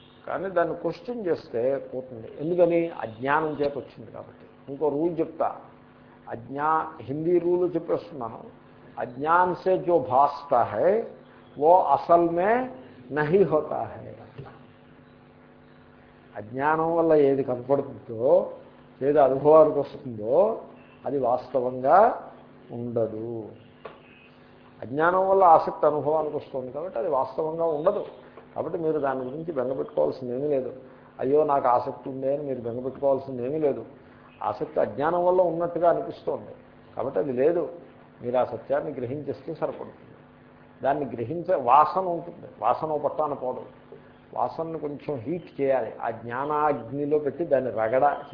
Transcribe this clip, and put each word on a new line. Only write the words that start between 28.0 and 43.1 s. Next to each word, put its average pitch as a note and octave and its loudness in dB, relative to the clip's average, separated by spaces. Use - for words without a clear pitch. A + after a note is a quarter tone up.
కాబట్టి D#3+ -4
మీరు D#3 -2
దాని C3+ -2
గురించి D3+ -8
బెంగపెట్టుకోవాల్సింది C3+ -2
ఏమీ C#3 -4
లేదు. C#3+ -2
"అయ్యో, C#3+ 4
నాకు C#3 2
ఆసక్తి B2 0
ఉందే" C3+ -2
అని D3 -6
మీరు C3+ -6
బెంగపెట్టుకోవాల్సింది B2+ -2
ఏమీ C#3+ -4
లేదు. C3 0
ఆసక్తి G#2+ -4
అజ్ఞానం E3 0
వల్ల F#3 4
ఉన్నట్టుగా E3+ 2
అనిపిస్తోంది D3+ -4
కాబట్టి C#3 -4
అది D#3 -2
లేదు. D3 2
మీరు B2 -2
ఆ B2 4
సత్యాన్ని C#3 -4
గ్రహించేస్తే C3+ -8
సరిపడుతుంది. C3 -6
దాన్ని C#3+ 0
గ్రహించే B2+ -4
వాసన C#3 4
ఉంటుంది, E3+ -6
వాసన A#2+ 0
ఓ D#3 -4
పట్టాన C#3+ -2